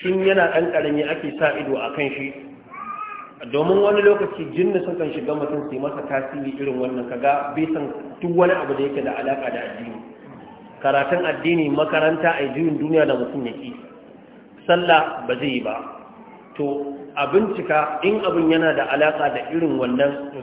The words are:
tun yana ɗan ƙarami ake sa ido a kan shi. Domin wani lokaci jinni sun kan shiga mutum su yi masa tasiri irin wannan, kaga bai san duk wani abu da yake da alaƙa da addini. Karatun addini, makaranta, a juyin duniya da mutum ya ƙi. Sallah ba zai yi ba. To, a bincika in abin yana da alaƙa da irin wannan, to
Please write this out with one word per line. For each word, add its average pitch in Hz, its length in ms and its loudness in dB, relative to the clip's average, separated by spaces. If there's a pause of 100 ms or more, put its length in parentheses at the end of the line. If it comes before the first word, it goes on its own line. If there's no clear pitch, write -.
tun 185 240 0
yana 190 240 4
ɗan 170 220 2
ƙarami 151 300 2
ake 151 360 -4
sa 151 160 4
ido 135 240 -2
a 117 160 -6
kan 147 160 -2
shi. 139 220 -8 (1200)
Domin 175 320 4
wani 202 160 6
lokaci 202 560 2
jinni 185 280 4
sun 175 120 -4
kan 160 160 -2
shiga 147 240 -4
mutum 147 320 -4
su 135 80 -8
yi 131 40 -6
masa 143 280 -4
tasiri 135 480 -4
irin 139 240 -4
wannan, 127 320 -4
kaga 139 420 0
bai 160 140 0
san 151 240 -4 (280)
duk 175 140 -2
wani 175 180 6
abu 139 200 -2
da 131 80 -2
yake 139 240 -2
da 127 80 -4
alaƙa 135 400 -4
da 117 80 -6
addini. 110 400 -10 (800)
Karatun 139 460 2
addini, 160 420 2
makaranta, 156 720 2
a 143 160 0
juyin 151 240 0
duniya 156 260 4
da 139 80 2
mutum 123 300 -4
ya 113 80 -6
ƙi. 127 200 -12 (920)
Sallah 165 640 4
ba 123 80 -2
zai 139 160 -4
yi 123 80 -2
ba. 110 160 -4 (800)
To, 143 400 -4 (180)
a 143 140 0
bincika 151 720 2
in 208 220 2
abin 165 260 2
yana 160 240 4
da 143 140 0
alaƙa 147 480 2
da 123 40 -4 (120)
irin 160 260 0
wannan, 131 540 0
to 139 100 -12